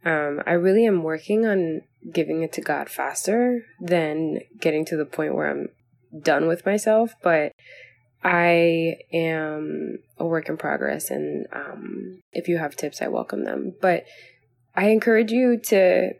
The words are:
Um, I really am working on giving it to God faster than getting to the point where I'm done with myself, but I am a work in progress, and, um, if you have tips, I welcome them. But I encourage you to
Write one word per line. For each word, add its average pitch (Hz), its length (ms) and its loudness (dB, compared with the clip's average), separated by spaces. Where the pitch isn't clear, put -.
Um, 151 420 0
I 160 60 2
really 190 320 4
am 196 180 2
working 160 440 0
on 180 360 0
giving 160 300 0
it 160 120 -6
to - 60 -6
God 147 300 -4
faster 233 760 -2
than 160 600 -2
getting 156 260 0
to 160 120 -4
the 151 80 -2
point 151 280 -4
where 151 140 -2
I'm 143 200 -6
done 151 260 2
with 170 200 -2
myself, 220 560 2
but 160 300 2
I 170 760 2
am 156 880 -4
a - 80 -4
work 165 240 -2
in - 80 -4
progress, 147 540 -4
and, 147 420 -6
um, - 680 -12
if - 140 -6
you 170 120 0
have 151 180 -6
tips, - 260 -8
I - 60 -4
welcome - 360 -4
them. 69 360 -6
But 180 240 2
I 196 140 4
encourage 220 420 4
you 240 320 4
to 185 560 4